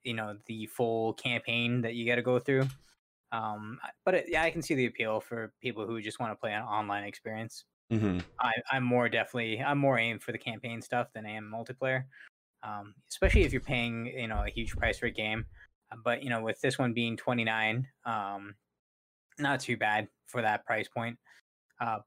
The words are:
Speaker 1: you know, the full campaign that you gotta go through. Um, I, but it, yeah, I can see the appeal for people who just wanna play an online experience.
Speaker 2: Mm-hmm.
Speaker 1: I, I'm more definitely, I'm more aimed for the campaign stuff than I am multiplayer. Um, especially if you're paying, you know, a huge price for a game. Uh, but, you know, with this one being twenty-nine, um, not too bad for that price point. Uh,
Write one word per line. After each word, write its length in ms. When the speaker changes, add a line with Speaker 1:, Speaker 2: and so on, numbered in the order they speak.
Speaker 1:
you 100
know, 320
the 220
full 460
campaign 680
that 140
you 100
gotta 160
go 160
through. 300
Um, 520
I, 60
but 80
it, 140
yeah, 160
I 80
can 100
see 140
the 100
appeal 360
for 380
people 280
who 140
just 180
wanna 160
play 180
an 80
online 420
experience. 640
Speaker 2:
Mm-hmm. 280
Speaker 1:
I, 140
I'm 120
more 260
definitely, 500
I'm 200
more 180
aimed 240
for 100
the 60
campaign 460
stuff 320
than 100
I 60
am 200
multiplayer. 520
Um, 300
especially 340
if 80
you're 100
paying, 440
you 220
know, 180
a 60
huge 240
price 240
for 80
a 40
game. 340
Uh, 120
but, 200
you 60
know, 120
with 200
this 160
one 160
being 240
twenty-nine, 680
um, 480
not 200
too 180
bad 300
for 140
that 240
price 220
point. 300
Uh, 280